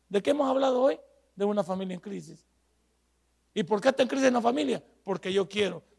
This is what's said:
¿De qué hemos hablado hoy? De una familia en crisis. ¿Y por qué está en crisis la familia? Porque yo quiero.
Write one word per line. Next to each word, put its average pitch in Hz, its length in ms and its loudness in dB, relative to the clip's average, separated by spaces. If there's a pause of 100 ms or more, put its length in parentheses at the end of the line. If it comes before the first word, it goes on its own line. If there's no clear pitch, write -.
¿De 196 140 0
qué 277 80 2
hemos 285 180 2
hablado 262 340 2
hoy? 285 160 2 (380)
De 196 80 -2
una 208 180 0
familia 185 320 -6
en 180 60 -12
crisis. 165 460 -14 (1080)
¿Y 208 120 0
por 202 160 0
qué 262 100 2
está 269 120 2
en 247 60 2
crisis 269 240 2
la 247 80 0
familia? 240 420 0 (220)
Porque 190 280 -4
yo 196 160 0
quiero. 190 340 -2 (160)